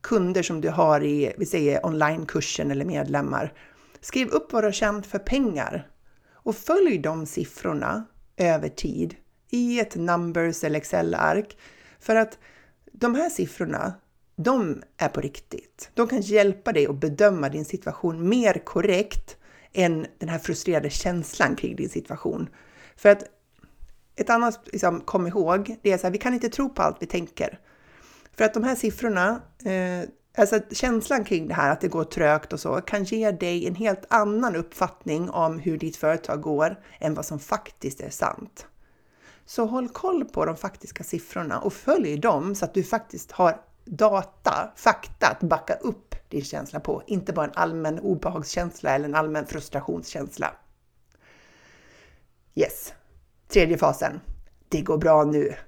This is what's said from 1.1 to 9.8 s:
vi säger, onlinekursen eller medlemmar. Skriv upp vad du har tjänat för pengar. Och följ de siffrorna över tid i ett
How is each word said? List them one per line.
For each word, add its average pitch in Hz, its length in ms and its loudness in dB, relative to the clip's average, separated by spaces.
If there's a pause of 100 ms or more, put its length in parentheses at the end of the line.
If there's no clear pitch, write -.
vi 165 80 -2
säger, 147 400 2
onlinekursen 156 840 0
eller 139 140 -2
medlemmar. 143 680 -2 (480)
Skriv 262 260 -2
upp - 260 -2
vad 220 100 4
du 214 40 2
har 202 60 2
tjänat 208 320 0
för - 140 -6
pengar. 196 680 -2 (440)
Och - 240 -4
följ 320 420 4
de 156 280 -4
siffrorna - 800 -4 (320)
över 156 320 2
tid 165 460 -4 (340)
i 240 300 0
ett 220 160 -2